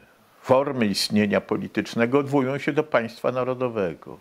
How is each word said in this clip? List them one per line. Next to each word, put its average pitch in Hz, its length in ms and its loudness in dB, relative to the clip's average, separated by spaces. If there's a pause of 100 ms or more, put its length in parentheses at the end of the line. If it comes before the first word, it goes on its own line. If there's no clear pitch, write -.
(420)
formy 131 440 2
istnienia 101 560 2
politycznego, 117 800 0
odwołują 139 380 0
się 143 160 -2
do 151 100 0
państwa 127 480 -2
narodowego. 123 880 -4